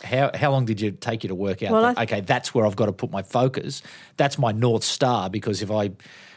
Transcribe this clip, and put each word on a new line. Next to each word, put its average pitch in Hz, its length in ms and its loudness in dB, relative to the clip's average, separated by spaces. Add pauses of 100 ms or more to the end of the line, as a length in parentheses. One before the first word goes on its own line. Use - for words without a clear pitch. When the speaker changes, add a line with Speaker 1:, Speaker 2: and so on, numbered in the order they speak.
Speaker 1:
How, 135 300 0
how 143 160 2
long 131 160 2
did 110 160 -2
it 101 180 -2
take 113 240 -4
you 92 40 -4
to 92 60 -6
work 95 280 -4
out 101 100 -2
Speaker 2:
Well, 220 100 4
Speaker 1:
that, - 160 2
Speaker 2:
I 117 60 2
th- 110 140 -2
Speaker 1:
okay, - 80 -4
that's - 280 0
where 113 120 4
I've 101 100 0
got 110 100 2
to 101 60 0
put 92 180 -6
my 98 120 -6
focus, 131 600 -2 (360)
that's 143 200 2
my 117 140 2
North 113 320 2
Star, 110 460 2
because 104 320 -4
if 98 80 -4
I, 104 220 0 (440)